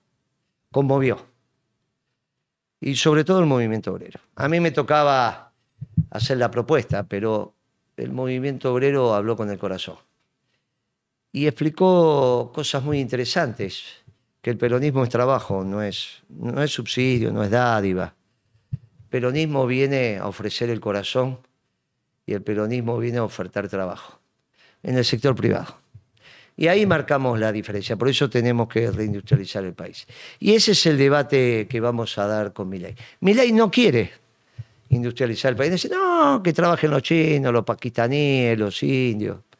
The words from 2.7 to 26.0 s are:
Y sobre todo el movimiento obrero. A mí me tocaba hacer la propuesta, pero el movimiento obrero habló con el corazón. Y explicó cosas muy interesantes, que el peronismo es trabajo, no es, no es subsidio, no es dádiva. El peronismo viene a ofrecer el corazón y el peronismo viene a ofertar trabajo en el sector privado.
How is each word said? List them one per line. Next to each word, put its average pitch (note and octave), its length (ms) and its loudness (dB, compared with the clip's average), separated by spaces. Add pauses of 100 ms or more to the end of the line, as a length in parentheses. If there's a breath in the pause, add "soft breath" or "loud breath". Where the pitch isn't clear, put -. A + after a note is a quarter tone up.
Y C3+ 160 -4
sobre D3+ 280 4
todo F#3 160 2
el E3+ 60 4
movimiento A2+ 460 0
obrero. F2+ 280 -12 (140)
A C#3 140 -2
mí E3+ 120 2
me E3+ 100 2
tocaba C#3 800 2 (580)
hacer B2 280 -2
la A#2 120 2
propuesta, A#2+ 540 0
pero G#2 500 -4 (420)
el B2+ 160 -8
movimiento B2+ 600 -4
obrero B2+ 420 2
habló G#2 220 0
con G#2 140 -4
el G2 80 -8
corazón. F#2 380 -8 (1400)
Y C#3+ 140 -2
explicó D3+ 1080 4
cosas C#3+ 280 -4
muy D3 160 -2
interesantes, B2 840 -4 (560)
que - 80 -6
el A#2+ 80 -2
peronismo B2+ 480 0
es A#2 60 -2
trabajo, A#2 540 0
no G2 180 -4
es, - 480 -10
no A#2+ 320 -6
es D3 80 0
subsidio, A#2+ 600 -2
no G#2+ 140 -2
es G2+ 60 -2
dádiva. G2+ 640 0 (580)
El - 380 -14
peronismo C3 560 0
viene B2+ 500 0
a G2 120 -6
ofrecer G#2 420 -6
el A2 100 -4
corazón B2 580 -4 (840)
y - 80 -8
el G2+ 80 -4
peronismo A2+ 560 -2
viene A#2+ 220 -4
a A2+ 60 0
ofertar G2 440 -6
trabajo F#2 500 -8 (640 soft breath)
en B2+ 140 -2
el B2 80 2
sector B2 320 0
privado. G#2 400 -2 (800 soft breath)